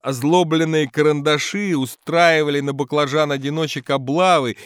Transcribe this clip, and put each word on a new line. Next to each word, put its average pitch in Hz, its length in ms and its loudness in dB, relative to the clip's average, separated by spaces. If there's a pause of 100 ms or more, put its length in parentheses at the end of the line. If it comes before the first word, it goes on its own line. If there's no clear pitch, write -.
Озлобленные 156 840 0
карандаши 151 880 0
устраивали 156 840 0
на 139 140 -4
баклажан-одиночек 143 1160 -2
облавы 143 760 0